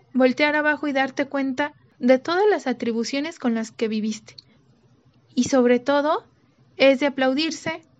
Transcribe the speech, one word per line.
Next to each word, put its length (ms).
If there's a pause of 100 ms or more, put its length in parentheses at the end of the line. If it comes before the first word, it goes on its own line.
(140)
voltear 420
abajo 320
y 60
darte 320
cuenta 480 (240)
de 220
todas 280
las 200
atribuciones 720
con 160
las 160
que 160
viviste. 480 (1000)
Y 120
sobre 340
todo, 440 (520)
es 240
de 80
aplaudirse 720 (180)